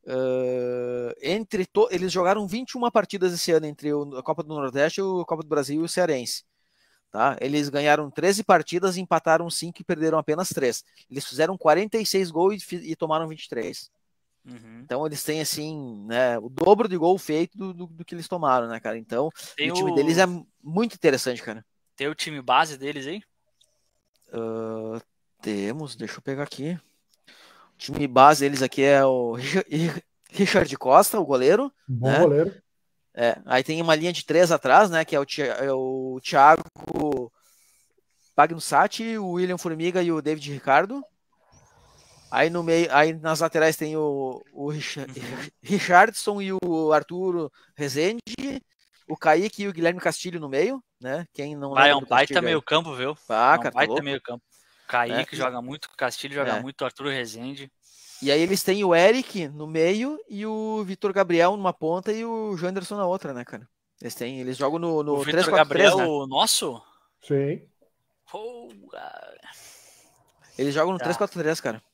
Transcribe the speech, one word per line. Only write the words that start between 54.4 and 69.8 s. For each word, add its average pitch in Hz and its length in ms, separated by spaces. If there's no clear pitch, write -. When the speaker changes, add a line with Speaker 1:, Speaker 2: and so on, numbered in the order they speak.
Speaker 2:
Kaique 120 460
Speaker 1:
É, - 20
e - 20
Speaker 2:
joga 127 220
muito, 131 340
Castilho 139 400
joga 131 220
Speaker 1:
É. 107 40
Speaker 2:
muito, 135 260
Arturo 135 240
Rezende. 131 600
Speaker 1:
E 139 100
aí 151 80
eles 185 220
têm 202 200
o 180 120
Eric 196 540
no 151 180
meio 196 600
e 208 200
o 220 380
Vitor 190 280
Gabriel 180 420
numa 190 200
ponta 180 380
e 220 120
o 220 320
Janderson 185 400
na 202 80
outra, 175 300
né, 120 100
cara? 120 240
Eles 117 140
têm, 127 260
eles 127 160
jogam 143 220
no, 165 240
no 147 120
Speaker 2:
O 139 40
Vitor 139 140
Speaker 1:
três 170 60
quatro 156 200
três, 143 220
Speaker 2:
Gabriel, 190 80
Speaker 1:
né? 165 240
Speaker 2:
o 135 40
nosso? 135 540
Speaker 3:
Sim. 139 380
Speaker 2:
Pô, 240 420
ah. - 380